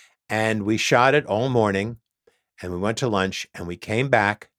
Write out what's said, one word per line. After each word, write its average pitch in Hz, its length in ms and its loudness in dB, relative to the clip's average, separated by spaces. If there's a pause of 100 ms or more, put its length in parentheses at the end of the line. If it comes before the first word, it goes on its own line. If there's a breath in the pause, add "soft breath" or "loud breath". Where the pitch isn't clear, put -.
(300 soft breath)
And 110 320 0
we 110 160 0
shot 131 380 4
it 147 100 0
all 113 240 -2
morning, 110 480 0 (640)
and 90 80 -6
we 90 60 -6
went 104 220 -2
to 135 80 -2
lunch, 95 480 -2
and 87 100 -10
we 87 100 -8
came 123 340 -4
back, 104 500 0